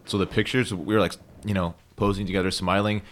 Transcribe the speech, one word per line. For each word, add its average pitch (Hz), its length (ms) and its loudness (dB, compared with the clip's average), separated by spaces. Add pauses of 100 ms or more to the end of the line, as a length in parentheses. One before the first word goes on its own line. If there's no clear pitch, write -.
so - 120 -2
the 92 100 2
pictures, 113 460 0
we 90 220 -4
were, 110 60 6
like, 87 140 0 (300)
you 104 80 -2
know, 87 220 -2 (200)
posing 101 300 0
together, 92 260 0
smiling, 101 500 0 (100)